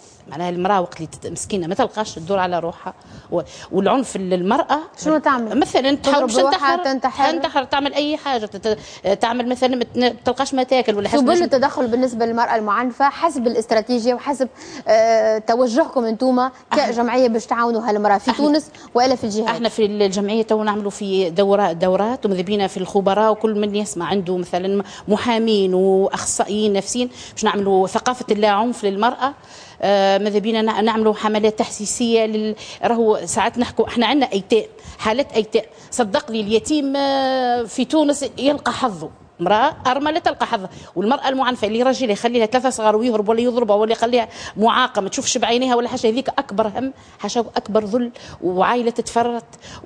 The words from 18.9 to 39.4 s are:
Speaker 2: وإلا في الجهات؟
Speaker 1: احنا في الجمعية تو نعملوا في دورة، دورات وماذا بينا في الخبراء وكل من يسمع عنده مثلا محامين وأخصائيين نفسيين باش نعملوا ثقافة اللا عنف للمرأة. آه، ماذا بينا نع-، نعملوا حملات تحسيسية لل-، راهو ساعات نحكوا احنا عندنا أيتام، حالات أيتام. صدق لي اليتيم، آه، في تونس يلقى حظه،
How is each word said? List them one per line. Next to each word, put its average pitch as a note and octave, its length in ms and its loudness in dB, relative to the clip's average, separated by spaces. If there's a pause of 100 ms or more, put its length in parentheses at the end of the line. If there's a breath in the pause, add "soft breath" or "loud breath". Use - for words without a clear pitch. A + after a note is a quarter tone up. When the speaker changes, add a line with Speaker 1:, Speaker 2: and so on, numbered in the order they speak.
Speaker 2:
وإلا B3+ 200 4
في - 80 -8
الجهات؟ A3 240 -2
Speaker 1:
احنا A3+ 220 -2
في G#3+ 160 0
الجمعية G3+ 580 0
تو G#3+ 200 0
نعملوا G#3 280 -2
في F#3+ 380 0
دورة، G3 420 2
دورات F#3 540 0
وماذا F#3 160 0
بينا G3 260 0
في F#3 100 -6
الخبراء G3 540 2
وكل A3 280 0
من G#3 160 -2
يسمع G#3 300 -4
عنده F3+ 320 0
مثلا F#3 460 -2 (240 loud breath)
محامين G#3+ 680 2
وأخصائيين G3 1000 0
نفسيين A#3+ 360 -2 (240 loud breath)
باش - 100 -8
نعملوا G3 440 2
ثقافة A#3 440 -2
اللا G#3 180 4
عنف A3 340 0
للمرأة. A3+ 480 0 (500 loud breath)
آه، G3 360 4
ماذا G#3 220 0
بينا A3 220 0
نع-، A3 200 0
نعملوا G#3+ 320 2
حملات G#3+ 460 0
تحسيسية A3+ 640 0
لل-، G#3+ 300 -2 (280 loud breath)
راهو A3 420 2
ساعات G#3 320 0
نحكوا A#3 300 0
احنا A#3+ 180 0
عندنا B3+ 280 2
أيتام، G3+ 300 2 (360 loud breath)
حالات A3+ 340 -2
أيتام. A3 300 0 (280 loud breath)
صدق G3+ 400 -2
لي A3 100 -2
اليتيم، C4+ 540 0
آه، C4 680 0
في A#3 220 -4
تونس C#4+ 400 2 (120)
يلقى C4+ 340 0
حظه، G3 380 -4 (320)